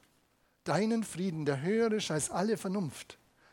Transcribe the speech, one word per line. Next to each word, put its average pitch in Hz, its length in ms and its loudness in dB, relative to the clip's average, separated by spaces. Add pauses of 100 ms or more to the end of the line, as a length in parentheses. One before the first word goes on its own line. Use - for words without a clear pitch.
(640)
Deinen 220 400 2
Frieden, 160 420 -4
der 139 160 2
höher 220 300 2
ist 214 200 0
als 151 200 0
alle 202 240 0
Vernunft. 185 640 -4 (360)